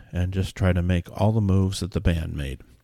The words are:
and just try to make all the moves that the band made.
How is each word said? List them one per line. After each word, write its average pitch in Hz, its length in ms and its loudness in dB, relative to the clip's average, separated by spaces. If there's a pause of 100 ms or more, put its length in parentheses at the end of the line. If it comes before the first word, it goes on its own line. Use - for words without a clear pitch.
(100)
and 90 220 -2
just 95 240 -2
try 92 160 2
to 87 100 2
make 90 260 0 (120)
all 104 120 4
the 113 80 2
moves 95 400 2
that 90 120 -6
the 85 80 -2
band 82 340 0
made. 69 260 -8 (240)